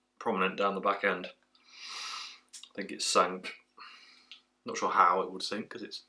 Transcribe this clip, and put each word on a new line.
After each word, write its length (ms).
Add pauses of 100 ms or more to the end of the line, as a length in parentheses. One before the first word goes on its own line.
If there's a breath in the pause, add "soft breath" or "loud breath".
(200)
prominent 380
down 180
the 60
back 220
end. 240
I 1500
think 160
it's 140
sank. 480 (1120 loud breath)
Not 120
sure 120
how 320
it 100
would 120
sink 260
cause 140
it's 260